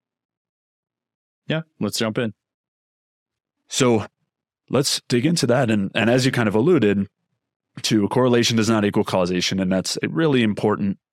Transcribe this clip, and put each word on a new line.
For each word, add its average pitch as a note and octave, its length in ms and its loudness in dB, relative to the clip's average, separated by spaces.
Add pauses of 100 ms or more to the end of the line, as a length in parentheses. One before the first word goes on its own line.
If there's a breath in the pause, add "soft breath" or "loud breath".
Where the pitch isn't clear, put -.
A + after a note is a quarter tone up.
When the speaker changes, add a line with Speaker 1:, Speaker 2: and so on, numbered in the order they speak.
(1500)
Speaker 1:
Yeah, D#3+ 140 -2 (180)
let's G#2 180 -4
jump A2 200 -4
in. A2+ 160 -4 (1400)
Speaker 2:
So A#2 360 0 (640)
let's - 380 -2
dig B2+ 180 0
into D#3+ 220 0
that. A#2+ 240 2
And, G2+ 240 0
and A2 140 2
as B2+ 160 2
you C3 80 0
kind A2+ 160 0
of F#2+ 60 0
alluded G#2+ 520 2 (760)
to, G#2 260 0
correlation A#2+ 480 2
does G#2+ 120 2
not A2 140 2
equal G2+ 220 0
causation. F#2 560 -2
And F#2 100 -2
that's F#2 320 -2
a - 60 -2
really D3 340 0
important, G2+ 560 -2 (140)